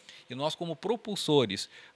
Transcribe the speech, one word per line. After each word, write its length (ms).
e 60
nós, 200
como 200
propulsores 960